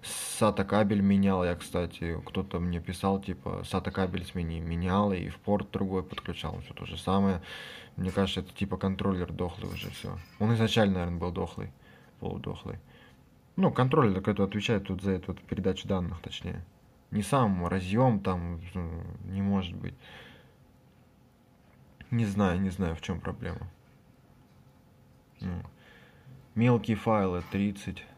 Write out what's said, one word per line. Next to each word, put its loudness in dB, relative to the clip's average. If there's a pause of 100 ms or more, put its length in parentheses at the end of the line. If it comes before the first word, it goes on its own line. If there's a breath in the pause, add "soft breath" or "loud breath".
сата 0
кабель 4
менял 6
я, 2
кстати, -4
кто-то -4
мне 0
писал, 0
типа, -6
сата -2
кабель 0
смени, -4
менял, 2
и -2
в -10
порт -2
другой -2
подключал, -8
всё -14
то -10
же -8
самое. 2 (560 loud breath)
Мне 0
кажется, 2
это, -8
типа, -2
контроллер 0
дохлый -4
уже, -8
всё. -8 (220)
Он 4
изначально, 4
наверное, -2
был -2
дохлый, -6 (480 loud breath)
полудохлый. -8 (800 loud breath)
Ну, 6
контроллер, 4
который 2
отвечает 0
тут -4
за 2
эту -2
вот -10
передачу -2
данных, 0
точнее. -8 (460)
Не 0
сам 2
разъём 4
там, -2 (120)
ну, -6 (220)
не -4
может 0
быть. -8 (2250 loud breath)
Не 4
знаю, 4
не 2
знаю, -2
в -12
чём -6
проблема. -8 (1700)
Ну. -6 (920 loud breath)
Мелкие 4
файлы 2 (100)
тридцать -2 (140)